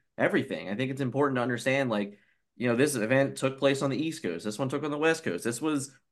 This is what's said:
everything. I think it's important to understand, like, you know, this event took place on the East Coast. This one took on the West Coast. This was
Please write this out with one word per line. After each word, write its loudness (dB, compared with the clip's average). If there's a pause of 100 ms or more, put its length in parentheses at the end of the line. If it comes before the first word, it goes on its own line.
(180)
everything. 0
I -4
think -2
it's -6
important 0
to 0
understand, 0
like, -2 (400)
you 0
know, 4
this 4
event 2
took -2
place 4
on 0
the 0
East -4
Coast. -4
This -4
one -2
took -4
on -4
the -4
West 2
Coast. -2
This -2
was -2 (200)